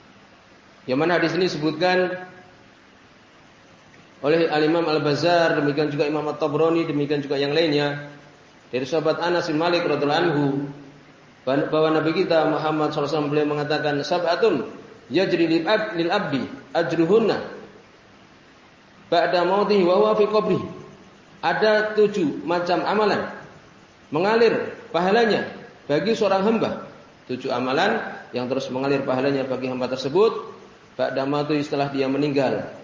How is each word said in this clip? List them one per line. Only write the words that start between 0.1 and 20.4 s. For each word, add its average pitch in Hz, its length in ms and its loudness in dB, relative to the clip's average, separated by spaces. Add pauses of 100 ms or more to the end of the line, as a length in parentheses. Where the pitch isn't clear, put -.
Yang 131 160 0
mana 170 160 2
hadis 160 160 0
ini 180 160 0
disebutkan 160 460 0 (2250)
oleh 160 240 4
Al-Imam 156 400 2
Al-Bazzar, 151 720 2
demikian 143 320 0
juga 147 160 0
Imam 151 240 -2
At-Tabrani, 160 560 0
demikian 147 320 -2
juga 139 160 -4
yang 143 160 0
lainnya, 147 560 0 (640)
dari 127 160 -4
sahabat 156 320 0
Anas 170 320 -2
bin 151 80 0
Malik 170 240 2
radhiyallahu 147 400 0
anhu, 147 200 2 (1000)
bahwa 156 480 2
Nabi 160 320 2
kita 160 240 2
Muhammad 151 480 0
sallallahu 147 80 0
alaihi 139 80 -4
wasallam 147 200 0
beliau 147 200 2
mengatakan, 147 480 -2
"Sab'atun 175 560 2 (560)
yajri 170 360 2
lil 165 200 0
ab-, 214 320 0
lil 170 80 -2
abdi 165 360 -2 (280)
ajruhunna 165 680 2 (1700)
ba'da 175 320 2
mautihi 196 400 2
wa 180 160 4
huwa 214 160 4
fi 214 160 4
qabri." 208 280 2 (840)